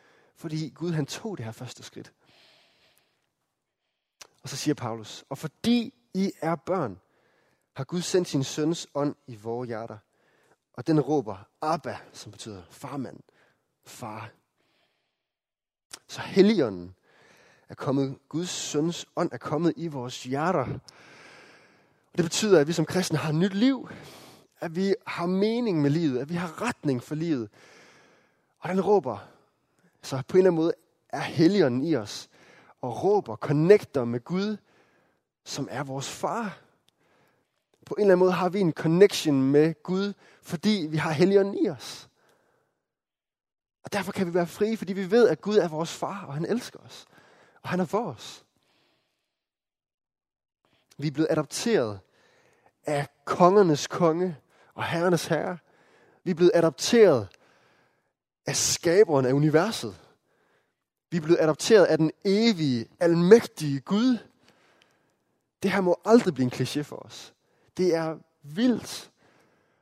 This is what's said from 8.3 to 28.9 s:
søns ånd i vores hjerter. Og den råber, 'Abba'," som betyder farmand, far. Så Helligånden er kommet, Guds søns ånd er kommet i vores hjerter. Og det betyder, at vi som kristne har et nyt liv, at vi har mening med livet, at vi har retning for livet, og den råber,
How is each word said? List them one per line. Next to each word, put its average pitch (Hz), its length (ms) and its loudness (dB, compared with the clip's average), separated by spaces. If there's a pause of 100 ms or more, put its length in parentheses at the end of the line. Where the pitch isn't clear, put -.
søns 156 500 -4
ånd 143 220 -4 (120)
i 123 80 -16
vores 117 320 -10
hjerter. 113 300 -12 (760)
Og - 140 -10
den 156 140 4
råber, 110 480 -2 (160)
'Abba'," 147 360 -4 (120)
som - 180 -18
betyder 101 380 -16
farmand, 139 500 -12 (640)
far. 107 480 -16 (1800)
Så - 140 -14
Helligånden 139 720 0 (760)
er - 60 -16
kommet, 139 440 -4 (100)
Guds 175 200 -6
søns - 560 -4 (100)
ånd 170 160 -2
er - 60 -12
kommet 156 400 -2
i 165 100 -8
vores 123 360 -10
hjerter. 143 560 -4 (1300)
Og - 60 -6
det 170 80 0
betyder, 190 340 4
at 143 80 4
vi 170 60 -4
som 165 120 0
kristne 175 320 -2
har 135 120 -4
et 151 60 -2
nyt 190 180 0
liv, 240 360 0 (680)
at 160 160 -10
vi 190 200 0 (120)
har - 180 -6
mening 202 560 0
med 143 80 2
livet, 143 300 0
at 139 100 -8
vi 175 60 -6
har 175 260 -8
retning 156 420 -4
for 156 120 -10
livet, 151 340 -4 (1120)
og 156 60 -8
den 190 120 0
råber, 151 460 0 (720)